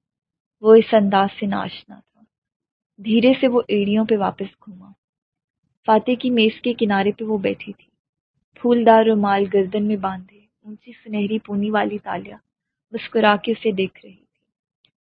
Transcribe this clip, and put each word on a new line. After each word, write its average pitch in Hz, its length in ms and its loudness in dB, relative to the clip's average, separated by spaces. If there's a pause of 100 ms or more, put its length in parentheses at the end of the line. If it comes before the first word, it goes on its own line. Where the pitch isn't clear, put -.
(600)
وہ 220 140 6
اس 226 200 6
انداز 196 340 2 (120)
سے 214 60 -6
ناشنا 196 480 -8
تھا۔ - 120 -20 (920)
دھیرے 226 420 2
سے 262 80 2
وہ 240 200 2
ایڑیوں 208 360 0
پہ 220 120 0
واپس 196 480 -6
گھوما۔ 190 260 -20 (960)
فاتح 220 240 2 (100)
کی 254 100 -4
میز 220 300 0
کے 247 120 -2
کنارے 202 400 0
پہ 226 120 -12
وہ 214 140 -4
بیٹھی 196 340 -6
تھی، - 180 -20 (680)
پھولدار 226 440 4
رومال 202 400 2 (100)
گردن 202 300 -2
میں 214 120 -2
باندھے، 190 420 -10
اونچی 214 540 -20 (120)
سنہری 208 340 -4
پونی 208 320 -6
والی 208 280 -2
تالیہ 196 360 -12 (580)
مسکرا 214 440 0
کے 226 160 -6
اسے 220 200 -4
دیکھ 190 320 -6
رہی 196 80 -20
تھی۔ - 340 -20 (600)